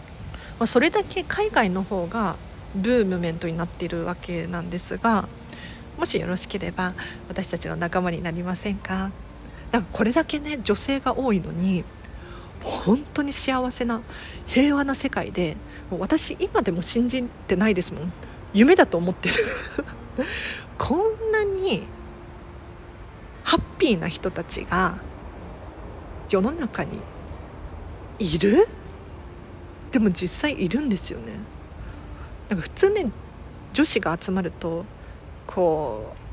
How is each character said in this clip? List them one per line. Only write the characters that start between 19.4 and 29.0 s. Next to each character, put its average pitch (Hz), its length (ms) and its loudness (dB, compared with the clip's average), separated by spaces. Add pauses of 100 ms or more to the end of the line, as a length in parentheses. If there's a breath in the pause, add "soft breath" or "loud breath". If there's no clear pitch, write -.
<laughs> - 600 -4
こ - 180 2
ん 440 360 2
な 427 120 6
に 381 400 2 (1600)
ハ - 140 6
ッ - 40 0 (160)
ピ 277 160 6
ー 170 60 2
な 160 80 -2
人 180 240 -4
た 175 120 -6
ち - 220 -6
が 180 320 2 (1300)
世 190 120 6
の 226 100 4
中 302 320 -4
に - 160 -6 (1200)
い 170 200 2
る？ 226 280 8 (1200)